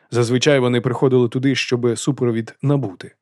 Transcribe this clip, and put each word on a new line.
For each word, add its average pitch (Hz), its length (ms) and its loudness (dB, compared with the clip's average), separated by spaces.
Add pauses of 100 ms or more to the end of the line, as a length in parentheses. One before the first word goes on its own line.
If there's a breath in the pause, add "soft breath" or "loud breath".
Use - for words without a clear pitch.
(120)
Зазвичай 123 480 2
вони 123 220 0
приходили 123 480 2
туди, 131 260 -2
щоби 120 400 -2
супровід 117 680 -2
набути. 123 600 -4